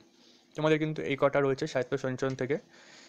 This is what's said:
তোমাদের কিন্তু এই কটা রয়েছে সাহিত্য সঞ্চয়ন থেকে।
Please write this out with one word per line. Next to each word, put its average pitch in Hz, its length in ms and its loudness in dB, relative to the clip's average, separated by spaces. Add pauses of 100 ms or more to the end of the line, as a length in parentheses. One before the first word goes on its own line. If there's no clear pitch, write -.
(560)
তোমাদের 156 240 2
কিন্তু 156 220 -4
এই 139 180 -2
কটা 143 220 4
রয়েছে 139 260 0
সাহিত্য 135 300 -2
সঞ্চয়ন 131 380 -2
থেকে। 131 220 -2 (520)